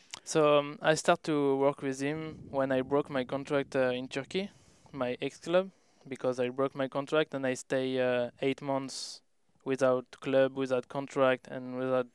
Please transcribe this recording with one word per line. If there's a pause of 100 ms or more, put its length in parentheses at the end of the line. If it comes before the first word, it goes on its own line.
(240)
So,
um,
I
start
to
work
with
him (120)
when
I
broke
my
contract,
uh, (100)
in
Turkey, (420)
my
ex-club, (360)
because
I
broke
my
contract
and
I
stay,
uh, (120)
eight
months (440)
without (140)
club,
without
contract,
and
without